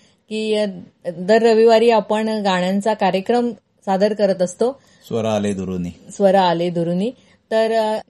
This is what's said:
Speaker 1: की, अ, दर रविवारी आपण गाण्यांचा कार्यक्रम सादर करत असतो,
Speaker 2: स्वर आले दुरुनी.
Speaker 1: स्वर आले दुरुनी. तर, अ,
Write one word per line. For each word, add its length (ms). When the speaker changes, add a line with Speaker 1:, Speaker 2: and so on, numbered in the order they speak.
Speaker 1:
की, 260
अ, 100
दर 240
रविवारी 480
आपण 400
गाण्यांचा 640
कार्यक्रम 580
सादर 280
करत 280
असतो, 400
Speaker 2:
स्वर 180
आले 280
दुरुनी. 360
Speaker 1:
स्वर 240
आले 340
दुरुनी. 420
तर, 200
अ, 280